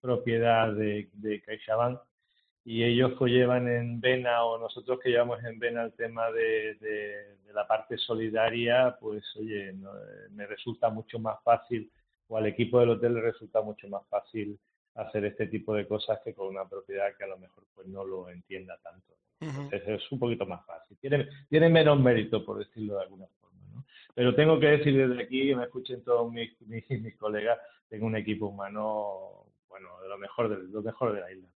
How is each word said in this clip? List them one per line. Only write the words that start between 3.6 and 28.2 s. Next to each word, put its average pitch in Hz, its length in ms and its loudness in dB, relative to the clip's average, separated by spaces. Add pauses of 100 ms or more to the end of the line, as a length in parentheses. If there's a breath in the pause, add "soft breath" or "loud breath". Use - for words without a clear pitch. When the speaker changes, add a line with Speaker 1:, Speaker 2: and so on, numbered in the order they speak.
Speaker 1:
en 120 340 -2
vena 123 420 2
o 117 160 0
nosotros 123 420 -6
que 127 80 0
llevamos 117 340 2
en 113 140 -10
vena 117 260 -4
el 110 100 -8
tema 117 380 -4
de, 110 440 0
de, 104 720 -10
de 104 80 -20
la 104 140 -2
parte 110 300 -2
solidaria, 113 1000 2
pues, 107 240 -8 (160)
oye, 104 340 -8
no, 95 240 -14
eh, 101 340 -20
me 104 140 -12
resulta 110 440 -2
mucho 110 280 -8
más 110 260 -6
fácil 117 460 2 (380)
o 113 100 -4
al 107 100 0
equipo 120 320 2
del 120 100 6
hotel 117 260 2
le 113 60 -2
resulta 113 400 -2
mucho 107 260 -8
más 101 220 -8
fácil 104 500 -6 (360)
hacer 107 300 -4
este 104 220 -4
tipo 107 260 -4
de 104 140 -2
cosas 104 360 -2
que 107 120 -10
con 95 140 -8
una 95 180 -8
propiedad 98 500 -6
que 101 60 -12
a 98 40 -10
lo 95 100 -12
mejor, 92 260 -20 (100)
pues, 95 140 -20
no 95 180 -12
lo 92 240 -10
entienda 90 540 -16
tanto. 87 300 -20 (280)
Speaker 2:
Ujú. 143 220 -10
Speaker 1:
Entonces 104 380 -6
es - 120 -12
un 135 60 -6
poquito 117 260 -2
más 90 200 -12
fácil. - 320 -20
Tiene, 135 300 -2 (220 loud breath)
tiene 156 180 6
menos 156 320 8
mérito, 113 460 4
por 104 120 -8
decirlo 104 380 -8
de 95 80 -4
alguna 95 220 -16 (140)
forma, - 200 -20 (140)
¿no? 120 120 -16 (280 loud breath)
Pero 123 200 4
tengo 156 260 6
que 147 80 6
decir 147 280 6 (140)
desde 123 140 -2
aquí, 131 240 0
que 139 100 2
me 120 80 -2
escuchen 127 400 -10
todos 117 260 2
mis, 117 300 -10
mis, 110 280 -12
mis 110 280 -6
colegas, 107 420 -2 (300 loud breath)
tengo 110 180 -6
un 110 80 -2
equipo 107 320 -4